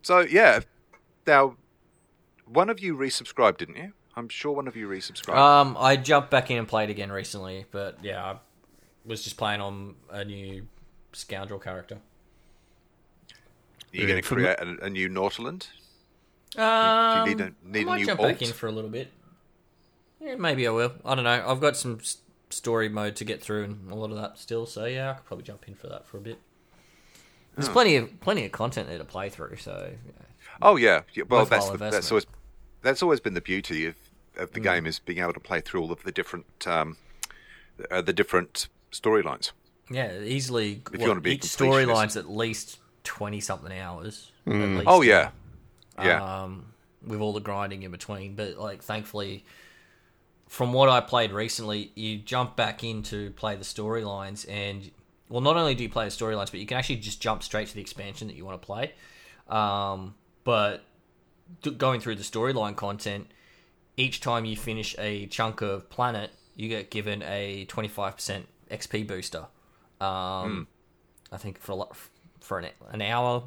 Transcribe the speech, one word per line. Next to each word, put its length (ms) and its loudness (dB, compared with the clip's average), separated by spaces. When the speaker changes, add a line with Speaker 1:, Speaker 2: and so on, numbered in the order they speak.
Speaker 1:
so, 180 6
yeah. 400 8
Now, 300 8
one 240 4
of 100 -4
you 160 -4
resubscribed, 640 2
didn't 180 -10
you? 160 -14
I'm 140 -12
sure 220 -4
one 140 -4
of 100 -10
you 120 -8
resubscribed. 480 -4
Speaker 2:
Um, 420 10
I 180 6
jumped 340 4
back 200 4
in 60 0
and 100 -2
played 240 2
again 220 -6
recently, 580 -8
but 320 -8
yeah, 220 -8
I 120 -8
was 160 -8
just 160 -10
playing 220 0
on 340 -8
a 140 -8
new 420 -10
scoundrel 480 -10
character. 340 -12
Speaker 1:
Are 0 -
you 60 0
Speaker 3:
Yeah, 60 2
Speaker 1:
gonna 140 2
Speaker 3:
for 140 -2
Speaker 1:
create 220 2
a, 260 -8
a 60 -4
new 180 -2
Nautilus? 600 -4
Speaker 2:
Um, 680 6
Speaker 1:
Do 60 2
you 60 0
need 40 -4
a, 120 -4
need 100 -2
Speaker 2:
I 40 2
Speaker 1:
a 40 0
Speaker 2:
might 120 2
Speaker 1:
new 80 0
Speaker 2:
jump 140 0
Speaker 1:
alt? 80 6
Speaker 2:
back 140 0
in 100 -2
for 140 -8
a 60 -4
little 180 -6
bit. 180 -8
Yeah, 160 -8
maybe 300 0
I 40 4
will. 220 2
I 100 0
don't 100 0
know. 220 4
I've 140 0
got 160 4
some 240 -6
s-, 180 -8
story 380 0
mode 280 -4
to 80 -8
get 180 -6
through 220 -4
and 260 -10
a 40 -10
lot 160 -6
of 60 -8
that 220 -10
still, 280 -6
so 180 -10
yeah, 260 -4
I 40 -6
could 120 -16
probably 180 -12
jump 240 -18
in 60 -16
for 140 -18
that 180 -14
for 120 -16
a 20 -12
bit. 180 -14
There's 120 -2
Speaker 1:
Oh. 40 -4
Speaker 2:
plenty 240 6
of, 240 -2
plenty 240 -2
of 80 -8
content 360 -4
there 100 -10
to 60 -10
play 240 -10
through, 280 -14
so 360 -12
yeah. 60 -20
Speaker 1:
Oh 140 10
yeah, 260 8
yeah. 140 -4
Well, 120 6
Speaker 2:
Worthwhile 200 6
Speaker 1:
that's 100 0
the, 80 -4
that's 180 -2
Speaker 2:
investment. 160 0
Speaker 1:
always, 140 2
that's 200 2
always 180 4
been 140 -4
the 60 -2
beauty 460 -4
of, 80 -8
of 160 -8
the 80 -6
Speaker 2:
Mm. 40 -8
Speaker 1:
game, 220 2
is 120 -4
being 220 -8
able 120 0
to 80 -8
play 200 -4
through 220 -4
all 100 -4
of 100 -10
the 100 -8
different, 340 -6
um, 300 0
uh, 120 0
the 100 0
different 560 0
storylines. 600 0
Speaker 2:
Yeah, 300 -6
easily, 600 -2
Speaker 1:
If 20 -14
you 60 -4
Speaker 2:
what, 80 4
Speaker 1:
wanna 120 2
be 100 0
a 40 4
Speaker 2:
each 80 -6
Speaker 1:
completionist. 440 4
Speaker 2:
storyline's 300 4
at 140 -8
least 480 -4
twenty 360 -6
something 320 -6
hours. 580 -12
At 60 -2
Speaker 3:
Mm. 240 0
Speaker 2:
least. 120 -2
Speaker 1:
Oh, 140 10
yeah. 280 8
Yeah. 440 2
Speaker 2:
Um, 280 -12
with 140 -6
all 140 -2
the 60 -4
grinding 420 -6
in 80 -12
between, 460 -12
but, 200 -8
like, 260 -10
thankfully, 640 -8
from 240 -2
what 160 8
I 120 8
played 320 2
recently, 640 -4
you 240 -6
jump 380 -4
back 260 -2
in 220 -6
to 280 -8
play 240 -6
the 80 -14
storylines, 840 -6
and, 420 -8
well, 140 -4
not 160 4
only 160 2
do 80 -4
you 80 -4
play 160 -2
the 40 -6
storylines, 400 -4
but 100 -10
you 60 -10
can 120 -2
actually 180 -2
just 240 -10
jump 220 -4
straight 260 -4
to 60 -18
the 80 -10
expansion 460 -12
that 80 -14
you 100 -14
wanna 120 -12
play. 340 -8
Um, 640 -2
but 400 2
d-, 100 -2
going 280 0
through 160 -6
the 60 -12
storyline 540 -2
content, 540 -6
each 220 0
time 260 0
you 100 -6
finish 420 -8
a 280 -6
chunk 340 -4
of 300 -4
planet, 400 -4
you 120 -8
get 220 -6
given 320 -6
a 440 -8
twenty-five 500 -6
percent 300 -8
X 160 -10
P 160 -4
booster. 440 -8
Um, 640 -4
Speaker 1:
Hmm. 40 -14
Speaker 2:
I 20 -14
think 220 -12
for 140 -12
a 20 -4
lo-, 180 -8
for 180 -8
an, 100 -8
an 120 -8
hour 440 0